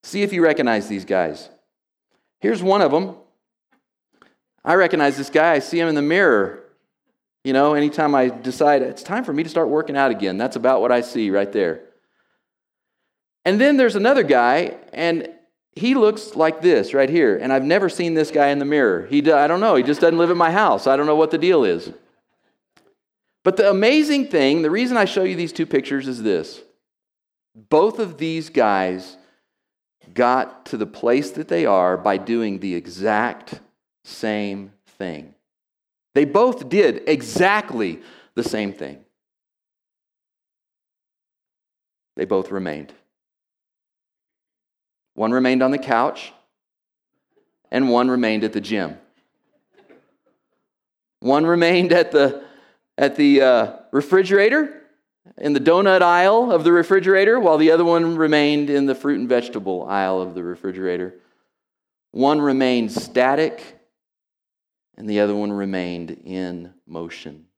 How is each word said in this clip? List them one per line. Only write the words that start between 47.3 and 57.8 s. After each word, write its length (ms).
and 180
one 220
remained 320
at 100
the 80
gym. 380
One 260
remained 460
at 180
the, 320
at 160
the, 260
uh, 360
refrigerator, 880
in 140
the 80
donut 420
aisle 480
of 140
the 80
refrigerator, 680
while 200
the 120
other 140